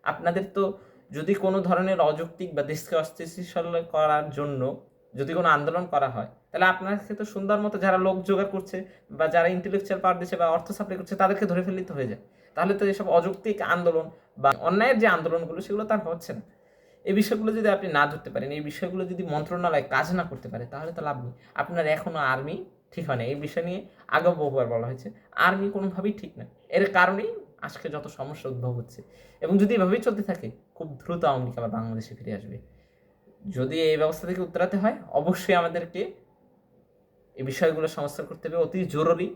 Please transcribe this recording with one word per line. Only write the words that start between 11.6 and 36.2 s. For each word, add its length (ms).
ফেললেই 240
তো 60
হয়ে 160
যায়। 120
তাহলে 220
তো 140
এসব 140
অযৌক্তিক 420
আন্দোলন 320
বা 80
অন্যায়ের 340
যে 40
আন্দোলনগুলো, 500
সেগুলো 220
তো 60
আর 100
হচ্ছে 320
না। 60
এই 160
বিষয়গুলো 380
যদি 160
আপনি 220
না 100
ধরতে 280
পারেন, 220
এই 140
বিষয়গুলো 400
যদি 120
মন্ত্রণালয় 520
কাজ 120
না 60
করতে 280
পারে, 200
তাহলে 240
তো 60
লাভ 220
নেই। 100
আপনার 240
এখনও 240
আর্মি 240
ঠিক 160
হয় 140
না, 120
এই 120
বিষয় 240
নিয়ে 120
আগেও 240
বহুবার 320
বলা 160
হয়েছে, 200
আর্মি 240
কোনোভাবেই 500
ঠিক 160
না। 80
এর 80
কারণেই 340
আজকে 320
যত 120
সমস্যা 300
উদ্ভব 280
হচ্ছে, 240
এবং 200
যদি 120
এভাবেই 320
চলতে 240
থাকে, 180
খুব 140
দ্রুত 260
আওয়ামী 220
লীগ 120
আবার 180
বাংলাদেশে 420
ফিরে 200
আসবে। 180
যদি 200
এই 120
ব্যবস্থা 260
থেকে 200
উতরাতে 360
হয়, 140
অবশ্যই 400
আমাদেরকে 400